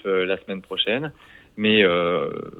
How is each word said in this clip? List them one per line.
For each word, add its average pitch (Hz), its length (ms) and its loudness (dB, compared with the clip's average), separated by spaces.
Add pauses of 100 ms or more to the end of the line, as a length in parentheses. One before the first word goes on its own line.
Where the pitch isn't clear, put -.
euh, 95 180 2
la 92 140 -2
semaine 95 240 -10
prochaine, 120 500 -4 (460)
mais, 107 260 4
euh, 87 460 2 (300)